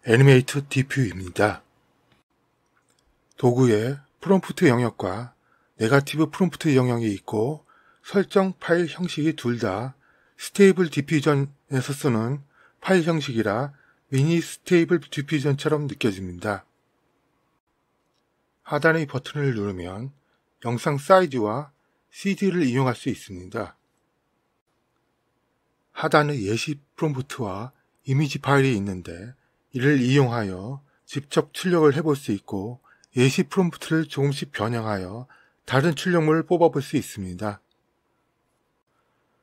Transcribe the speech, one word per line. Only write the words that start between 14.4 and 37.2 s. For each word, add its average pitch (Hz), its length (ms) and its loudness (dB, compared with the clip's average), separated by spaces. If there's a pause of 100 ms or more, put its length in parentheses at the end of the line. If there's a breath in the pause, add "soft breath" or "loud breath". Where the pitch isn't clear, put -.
디퓨전처럼 147 840 -2
느껴집니다. 95 760 -4 (2000)
하단의 156 400 0
버튼을 139 480 -4
누르면 101 580 -6 (540)
영상 123 320 -2
사이즈와 139 760 2 (380)
씨디를 185 540 -2
이용할 127 320 2
수 - 140 -6
있습니다. 98 680 -10 (2250)
하단의 147 540 0
예시 117 340 -4 (160)
프롬프트와 127 760 -6 (320)
이미지 135 360 0
파일이 135 360 4
있는데 95 580 -8 (380)
이를 131 300 2
이용하여 120 800 0 (240)
직접 - 480 -4
출력을 160 420 4
해볼 156 200 0
수 135 160 -8
있고 104 500 -8 (340 soft breath)
예시 131 280 4
프롬프트를 160 600 -2
조금씩 143 460 -4
변형하여 110 760 -6 (380 soft breath)
다른 143 300 2
출력물을 160 480 0
뽑아볼 160 380 2
수 - 160 -6
있습니다. 101 640 -8 (1800)